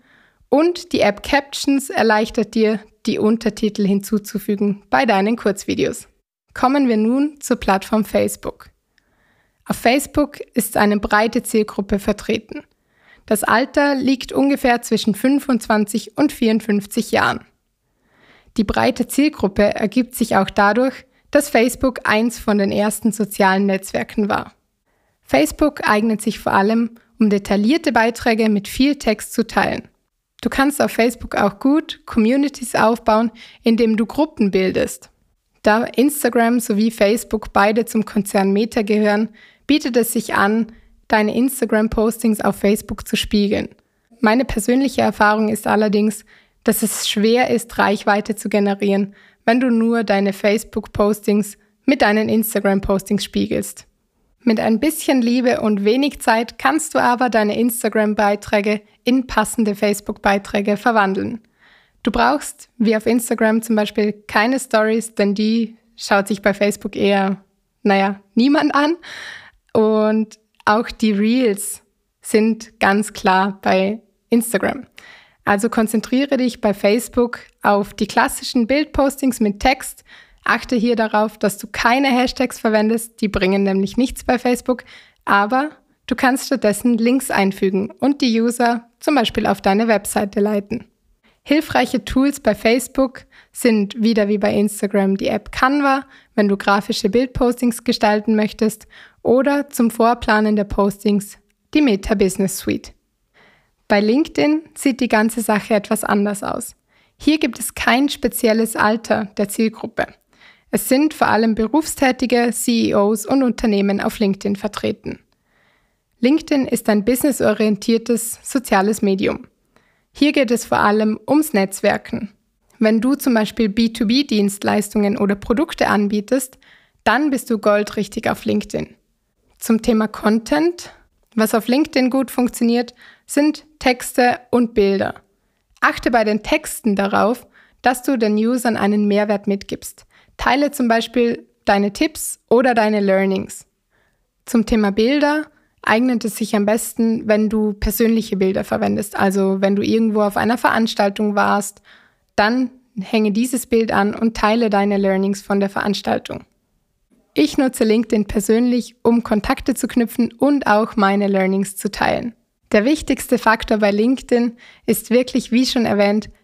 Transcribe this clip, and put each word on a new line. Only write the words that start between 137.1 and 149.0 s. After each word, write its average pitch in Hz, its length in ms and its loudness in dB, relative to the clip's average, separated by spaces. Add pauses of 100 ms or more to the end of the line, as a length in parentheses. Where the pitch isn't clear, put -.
dass 254 200 2
du 277 160 0
den 214 180 2
Usern 233 400 0
einen 208 320 2
Mehrwert 202 400 0
mitgibst. - 580 -8 (320)
Teile 277 340 0
zum 262 160 -2
Beispiel 233 580 0 (200)
deine 202 280 2
Tipps - 460 -4 (100)
oder 247 240 4
deine 214 260 2
Learnings. 196 680 -2 (800)
Zum 226 200 0
Thema 214 260 2
Bilder 294 540 0 (360)
eignet 240 440 0
es 208 100 -4
sich 220 200 -4
am 208 100 2
besten, 226 640 -2
wenn 214 220 2
du 214 240 0
persönliche 220 640 0
Bilder 190 280 0
verwendest. 208 540 -2